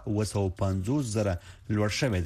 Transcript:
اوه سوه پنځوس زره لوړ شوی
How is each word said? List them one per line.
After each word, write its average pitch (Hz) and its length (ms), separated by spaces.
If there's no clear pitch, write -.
اوه 107 180
سوه 98 360
پنځوس 98 440
زره 101 180
لوړ 107 200
شوی 107 260